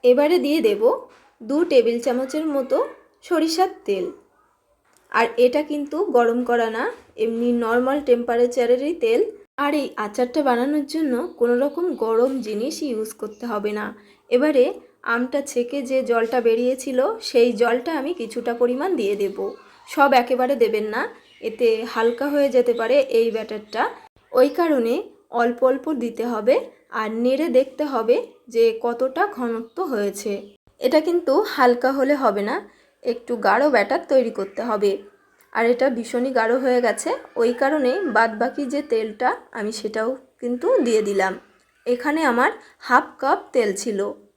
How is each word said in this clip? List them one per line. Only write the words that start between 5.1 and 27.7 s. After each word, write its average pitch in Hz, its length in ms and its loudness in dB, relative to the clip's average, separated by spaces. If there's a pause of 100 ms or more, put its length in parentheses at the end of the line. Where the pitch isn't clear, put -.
আর 233 140 2 (120)
এটা 247 240 4
কিন্তু 294 340 -6 (160)
গরম 240 320 4
করা 240 260 0
না, 226 140 -4 (320)
এমনি 226 320 -2 (100)
নর্মাল 247 480 0
টেম্পারেচারেরই 240 880 2
তেল। 240 260 2 (360)
আর 285 180 0
এই 285 120 -2 (120)
আচারটা 247 440 -2
বানানোর 277 440 0
জন্য 302 280 -2 (220)
কোনো 240 220 2
রকম 285 260 -2 (100)
গরম 226 360 2 (100)
জিনিস 214 420 -6
ইউজ 220 320 -6
করতে 214 320 -12
হবে 208 260 -4
না। 208 140 -6 (440)
এবারে 254 340 4 (400)
আমটা 254 380 -2
ছেঁকে 240 400 -4
যে 262 200 -2
জলটা 233 380 0
বেরিয়েছিল 247 580 0 (220)
সেই 247 320 2
জলটা 240 460 0
আমি 277 160 -4
কিছুটা 233 400 -6
পরিমাণ 247 420 0
দিয়ে 208 200 -2
দেব, 202 200 -4 (520)
সব 277 260 4
একেবারে 254 420 2
দেবেন 220 320 0
না, 220 140 -4 (380)
এতে 226 280 -2 (160)
হালকা 233 440 -2
হয়ে 285 200 2
যেতে 240 260 4
পারে 233 220 2 (140)
এই 233 200 2
ব্যাটারটা, 214 520 -6 (500)
ওই 262 180 6
কারণে 285 440 0 (380)
অল্প 240 300 0
অল্প 269 220 0 (140)
দিতে 233 280 -6
হবে। 233 300 2 (360)
আর 220 160 -4 (120)
নেড়ে 262 280 0
দেখতে 262 360 2